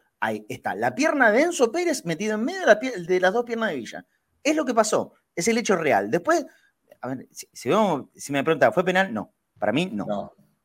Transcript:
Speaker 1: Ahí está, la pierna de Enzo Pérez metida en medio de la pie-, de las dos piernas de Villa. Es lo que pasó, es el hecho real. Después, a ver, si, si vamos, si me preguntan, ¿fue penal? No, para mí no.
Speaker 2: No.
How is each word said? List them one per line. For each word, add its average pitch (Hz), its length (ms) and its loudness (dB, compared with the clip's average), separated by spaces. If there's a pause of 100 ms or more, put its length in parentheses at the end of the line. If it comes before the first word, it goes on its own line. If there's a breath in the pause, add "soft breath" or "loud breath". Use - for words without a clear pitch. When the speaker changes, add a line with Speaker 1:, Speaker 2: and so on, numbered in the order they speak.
(200 soft breath)
Speaker 1:
Ahí 107 300 -4
está, 110 260 -6
la 117 200 -2
pierna 277 360 2
de 247 120 4
Enzo 330 280 0
Pérez 339 320 -2
metida 170 300 -4
en 214 100 -4
medio 370 180 -6
de 349 40 -6
la 214 140 8
pie-, 220 260 -6
de 185 160 2
las 185 100 4
dos 240 140 -2
piernas 226 240 -4
de 165 80 -4
Villa. - 280 -12 (380)
Es 302 140 2
lo 311 80 -2
que 247 80 -2
pasó, 214 400 0 (200)
es 170 140 -4
el 226 100 2
hecho 202 200 0
real. 113 340 2
Después, 277 340 2 (560 soft breath)
a 123 60 -8
ver, 127 240 -8
si, - 220 -16
si - 160 -4
vamos, 180 440 2
si - 200 -10
me 139 100 0
preguntan, 131 300 2
¿fue 185 100 2
penal? 185 300 0
No, 104 180 -6 (260)
para 104 140 0
mí 170 220 0
no. 101 120 -6
Speaker 2:
No. 101 280 -6 (320)